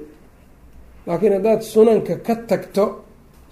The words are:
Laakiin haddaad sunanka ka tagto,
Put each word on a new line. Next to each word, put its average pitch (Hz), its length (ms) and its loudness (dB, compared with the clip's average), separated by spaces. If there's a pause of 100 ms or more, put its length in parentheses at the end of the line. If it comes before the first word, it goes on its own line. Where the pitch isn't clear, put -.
(1080)
Laakiin 185 260 0
haddaad 214 280 0
sunanka 220 540 2
ka 226 200 -4
tagto, 202 720 -4 (460)